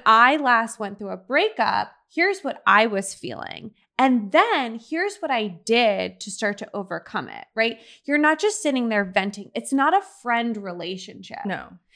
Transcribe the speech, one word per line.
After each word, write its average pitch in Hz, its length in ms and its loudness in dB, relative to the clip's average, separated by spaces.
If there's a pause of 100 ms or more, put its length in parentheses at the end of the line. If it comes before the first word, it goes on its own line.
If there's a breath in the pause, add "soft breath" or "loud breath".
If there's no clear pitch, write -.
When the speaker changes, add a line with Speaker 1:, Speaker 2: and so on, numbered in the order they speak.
Speaker 1:
I 240 320 8
last 233 420 0
went 202 200 -8
through 202 100 -10
a 190 80 -8
breakup, 208 720 0 (180)
here's 381 340 -2
what - 220 -8
I 214 220 6
was 196 260 -4
feeling. - 580 -12 (280)
And 247 320 2
then 294 480 2
here's 370 380 -6
what 302 140 -6
I 226 160 0
did 190 720 0
to - 100 -12
start 202 300 -4
to - 120 -12
overcome 185 580 -8
it," - 160 -16 (100)
right? 226 240 -2 (260 loud breath)
You're 285 140 2
not 311 200 4
just 415 220 0
sitting 254 280 0
there 208 140 0
venting. 196 520 -4
It's 233 180 -4
not 285 220 2
a 392 100 0 (160)
friend 233 340 -2
relationship. 185 920 -10
Speaker 2:
No. 185 280 -8 (220 loud breath)